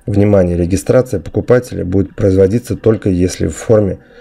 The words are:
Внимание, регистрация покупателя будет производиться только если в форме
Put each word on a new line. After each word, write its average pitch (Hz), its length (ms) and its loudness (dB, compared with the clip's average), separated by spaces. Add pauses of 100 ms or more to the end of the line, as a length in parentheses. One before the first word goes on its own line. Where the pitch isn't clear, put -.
Внимание, 98 500 2
регистрация 95 640 -2
покупателя 98 640 -2
будет 92 300 -2
производиться 98 600 2
только 107 340 0
если 90 380 -2
в 82 80 -6
форме 107 440 0 (220)